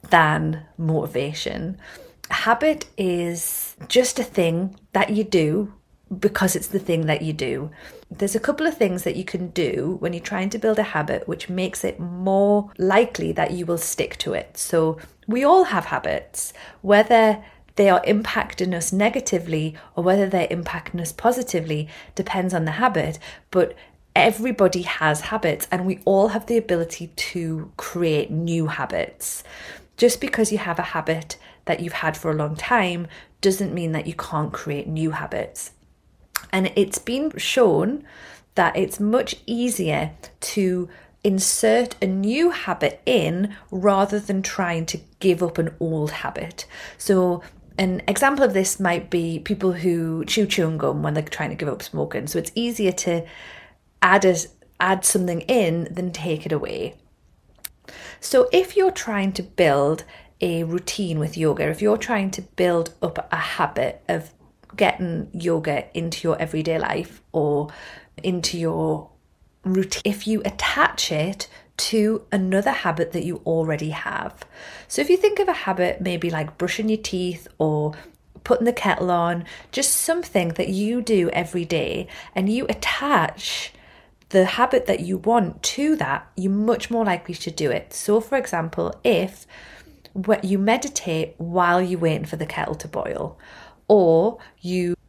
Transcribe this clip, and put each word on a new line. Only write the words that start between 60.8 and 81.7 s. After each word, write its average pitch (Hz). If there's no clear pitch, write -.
with 156
yoga, 156
if 160
you're 208
trying 202
to 190
build 175
up 170
a 170
habit -
of 165
getting 175
yoga 160
into 165
your 160
everyday 160
life -
or 151
into 175
your 160
routine, 190
if 202
you 220
attach -
it 165
to 214
another 196
habit 165
that 175
you 170
already 160
have. -
So -
if 294
you 359
think 403
of 381
a 349
habit, 180
maybe 175
like 156
brushing 214
your 220
teeth 180
or 151
putting 226
the 240
kettle 185
on, 170
just 269
something 330
that 170
you 208
do 202
every 170
day, 165